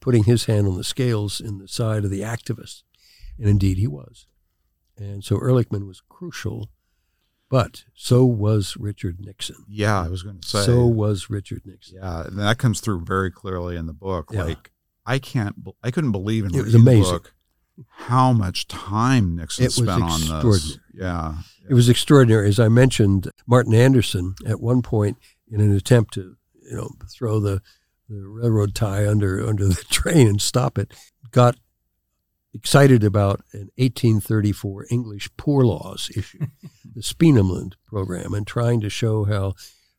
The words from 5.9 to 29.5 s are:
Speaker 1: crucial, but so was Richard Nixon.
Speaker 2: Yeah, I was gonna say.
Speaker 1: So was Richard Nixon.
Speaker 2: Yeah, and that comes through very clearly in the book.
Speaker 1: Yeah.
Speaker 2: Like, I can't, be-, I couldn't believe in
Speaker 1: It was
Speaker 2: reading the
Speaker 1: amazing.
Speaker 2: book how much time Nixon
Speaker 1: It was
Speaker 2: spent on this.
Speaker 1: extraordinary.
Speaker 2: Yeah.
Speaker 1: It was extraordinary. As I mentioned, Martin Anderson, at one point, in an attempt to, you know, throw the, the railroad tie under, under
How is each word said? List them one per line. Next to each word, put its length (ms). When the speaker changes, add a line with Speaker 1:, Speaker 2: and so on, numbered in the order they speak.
Speaker 1:
crucial, 640
but 360
so 300
was 520
Richard 440
Nixon. 480
Speaker 2:
Yeah, 340
I 60
was 160
gonna 200
say. 200
Speaker 1:
So 220
was 440
Richard 340
Nixon. 360
Speaker 2:
Yeah, 260
and 120
that 200
comes 220
through 240
very 260
clearly 460
in 100
the 60
book. 400
Speaker 1:
Yeah. 120
Speaker 2:
Like, 260
I 120
can't, 440
be-, 100
I 80
couldn't 220
believe 320
in 100
Speaker 1:
It 80
was 120
Speaker 2:
reading 100
the 80
Speaker 1:
amazing. 220
Speaker 2:
book 200
how 420
much 360
time 680
Nixon 280
Speaker 1:
It 20
was 100
Speaker 2:
spent 260
on 180
this. 100
Speaker 1:
extraordinary. 500
Speaker 2:
Yeah. 400
Speaker 1:
It 60
was 140
extraordinary. 600
As 120
I 80
mentioned, 600
Martin 260
Anderson, 600
at 140
one 200
point, 380
in 100
an 140
attempt 400
to, 220
you 140
know, 120
throw 280
the, 200
the 200
railroad 480
tie 320
under, 360
under 220